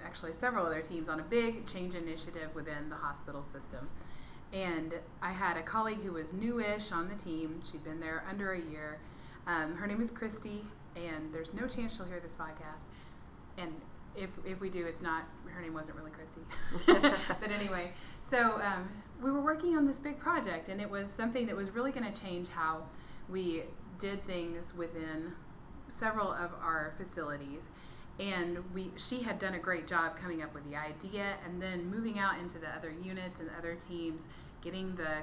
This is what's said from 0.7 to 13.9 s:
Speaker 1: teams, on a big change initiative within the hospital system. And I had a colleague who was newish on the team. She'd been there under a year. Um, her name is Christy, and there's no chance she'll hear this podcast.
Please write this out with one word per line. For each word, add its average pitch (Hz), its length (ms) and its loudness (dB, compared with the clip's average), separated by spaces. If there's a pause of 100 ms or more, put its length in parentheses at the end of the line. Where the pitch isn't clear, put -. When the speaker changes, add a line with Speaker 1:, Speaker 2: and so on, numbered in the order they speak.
Speaker 1:
teams, 160 280 -2
on 156 100 2
a 156 40 -2
big 226 440 4
change 180 260 -2
initiative 165 600 -4
within 151 340 -2
the 156 60 -4
hospital 143 480 -4
system. 127 460 -6 (640)
And 165 420 0 (280)
I 180 100 0
had 185 260 4
a 165 60 -2
colleague 214 400 2
who 190 100 0
was 160 180 -2
newish 214 600 2
on 175 180 2
the 202 60 -2
team. 160 460 -2 (100)
She'd 151 120 -6
been 160 160 -4
there 160 300 -2
under 196 240 0
a 180 60 0
year. 151 400 -6 (480)
Um, 165 280 4
her 202 120 0
name 208 120 2
is 233 120 4
Christy, 214 520 -4 (320)
and 156 380 -4
there's 165 220 -4
no 233 120 0
chance 226 280 0
she'll - 100 -4
hear 175 140 -4
this 165 200 -8
podcast. 156 460 -8 (1400)